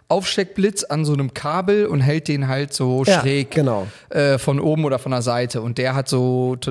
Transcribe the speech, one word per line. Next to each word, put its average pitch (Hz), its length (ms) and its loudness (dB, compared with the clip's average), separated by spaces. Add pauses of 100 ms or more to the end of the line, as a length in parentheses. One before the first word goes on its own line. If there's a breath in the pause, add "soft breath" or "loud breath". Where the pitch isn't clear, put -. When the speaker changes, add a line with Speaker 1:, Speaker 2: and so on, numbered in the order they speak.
Speaker 1:
Aufsteckblitz 190 760 -2
an 151 220 -2
so 151 80 0
einem 139 220 -2
Kabel 190 520 0
und 151 140 0
hält 151 260 2
den 143 220 0
halt 135 260 -2
so 131 300 0
Speaker 2:
Ja, 180 160 4
Speaker 1:
schräg, 135 320 0
Speaker 2:
genau. 117 340 0 (220 loud breath)
Speaker 1:
äh, 139 300 2
von 139 200 0
oben 156 260 2
oder 135 140 0
von 135 140 -6
der 123 100 0
Seite. 120 400 -2
Und 120 160 -4
der 131 160 0
hat 135 140 -2
so, 127 480 2 (140)